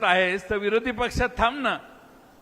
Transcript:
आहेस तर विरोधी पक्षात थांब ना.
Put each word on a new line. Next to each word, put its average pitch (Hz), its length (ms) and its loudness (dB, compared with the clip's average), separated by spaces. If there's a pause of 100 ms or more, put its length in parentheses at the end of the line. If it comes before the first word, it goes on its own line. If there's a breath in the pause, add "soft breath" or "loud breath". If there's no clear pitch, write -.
आहेस 185 480 2
तर 214 60 -2
विरोधी 214 340 0
पक्षात 240 380 -2 (100)
थांब 247 240 2
ना. 196 160 0 (640)